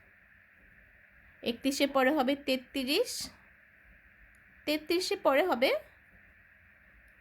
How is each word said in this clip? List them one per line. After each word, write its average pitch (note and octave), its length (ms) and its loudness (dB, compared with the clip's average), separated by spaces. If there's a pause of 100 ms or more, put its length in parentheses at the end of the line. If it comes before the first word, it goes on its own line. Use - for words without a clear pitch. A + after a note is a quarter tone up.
(1400)
একত্রিশের C4+ 520 -2
পরে C4 220 4
হবে C4+ 180 2
তেত্রিশ। C#4 760 -2 (1500)
তেত্রিশের E4+ 580 -2
পরে D4 200 4
হবে C#4+ 260 2 (1500)